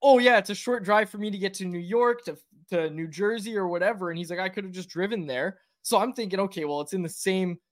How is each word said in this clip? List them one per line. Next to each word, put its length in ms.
"Oh, 160
yeah, 180
it's 140
a 40
short 280
drive 260
for 80
me 140
to 80
get 160
to 100
New 140
York, 460
to, 120
to 220
New 160
Jersey 500
or 100
whatever." 440
And 80
he's 100
like, 100
"I 80
could 160
have 100
just 160
driven 360
there." 320
So 160
I'm 160
thinking, 260
"Okay, 260
well, 160
it's 120
in 80
the 80
same 480